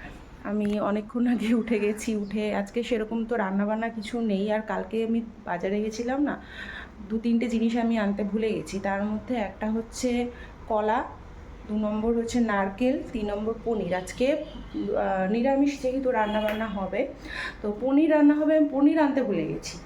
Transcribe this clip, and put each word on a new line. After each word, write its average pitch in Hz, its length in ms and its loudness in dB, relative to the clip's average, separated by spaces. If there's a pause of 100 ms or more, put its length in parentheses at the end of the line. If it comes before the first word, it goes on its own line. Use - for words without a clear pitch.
(440)
আমি 208 360 0
অনেকক্ষণ 214 460 0
আগে 226 280 2
উঠে 220 240 2
গেছি, 214 380 0
উঠে 208 380 -2
আজকে 202 280 -2
সেরকম 226 420 -2
তো 233 120 -2
রান্নাবান্না 208 520 0
কিছু 226 320 -4
নেই। 208 320 0
আর 214 80 2
কালকে 214 440 -2
আমি 233 160 2 (240)
বাজারে 190 380 -2
গেছিলাম 240 400 -2
না, - 200 -2 (680)
দু 226 100 -2
তিনটে 233 300 2
জিনিস 226 280 2
আমি 233 220 2
আনতে 202 260 0
ভুলে 214 280 0
গেছি। 175 260 -4
তার 196 260 0
মধ্যে 214 300 -4
একটা 214 360 -2
হচ্ছে 240 600 -2 (380)
কলা, 214 360 2 (640)
দু 214 100 -2
নম্বর 214 340 0
হচ্ছে 233 280 0
নারকেল, 220 580 2 (140)
তিন 208 180 -2
নম্বর 214 240 -2 (100)
পনির। 196 300 0
আজকে, 247 380 0
আহ, 202 1000 -2
নিরামিষ 277 520 2
যেহেতু 254 280 0
রান্নাবান্না 214 560 2
হবে, 196 420 -2 (540)
তো 208 180 -2
পনির 277 300 4
রান্না 294 240 8
হবে, 302 220 4
আমি 302 120 6
পনির 294 300 6
আনতে 262 240 4
ভুলে 175 240 0
গেছি, - 400 -8